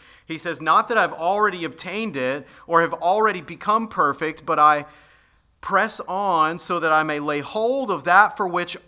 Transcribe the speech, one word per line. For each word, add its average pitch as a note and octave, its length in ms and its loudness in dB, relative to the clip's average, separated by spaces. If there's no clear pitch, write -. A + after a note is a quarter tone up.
He D#3+ 120 -10
says, D3+ 240 -8
"Not F3 260 2
that A#3 100 -2
I've F3+ 140 2
already F3+ 540 -2
obtained F#3 500 -8
it C3 320 -4
or E3 120 2
have D#3+ 140 0
already F#3 480 0
become G#3 480 -4
perfect, D#3 560 -2
but D#3+ 120 -2
I D3+ 280 6
press G3+ 480 0
on F3 500 2
so F3 220 -2
that D#3+ 140 2
I D#3 100 4
may D3+ 160 -2
lay D3 220 -2
hold A3+ 500 -2
of D3 140 -4
that G3 320 4
for G3 100 -2
which F3 300 -4